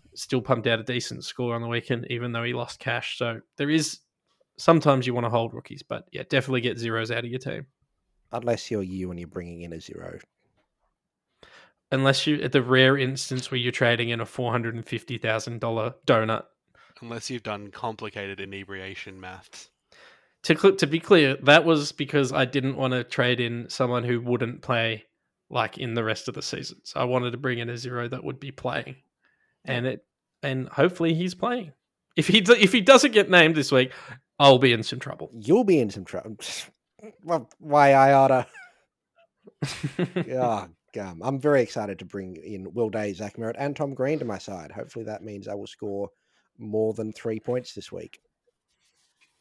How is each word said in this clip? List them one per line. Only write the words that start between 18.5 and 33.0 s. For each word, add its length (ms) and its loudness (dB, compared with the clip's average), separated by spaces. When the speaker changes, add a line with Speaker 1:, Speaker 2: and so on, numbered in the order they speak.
Speaker 3:
maths. 520 -20
Speaker 1:
To 160 4
cl-, 180 6
to 100 0
be 140 -2
clear, 440 4
that 200 8
was 280 2
because 380 0
I 140 2
didn't 320 -2
wanna 260 -2
trade 380 0
in 300 -6
someone 340 -2
who 160 0
wouldn't 400 -4
play, 460 -4
like, 300 -4
in 160 -6
the 100 -2
rest 240 -6
of 60 -6
the 80 -12
season. 420 -10
So 160 -8
I 40 0
wanted 260 -2
to 80 -8
bring 220 -4
in 100 -8
a 80 -10
zero 300 -8
that 160 -10
would 160 -10
be 100 -16
playing. 460 -8
And 220 -2
it, 180 -6
and 260 -4
hopefully 460 2
he's 200 -4
playing. 380 -6
If 120 2
he 140 6
do-, 180 8
if 120 6
he 100 4
doesn't 300 8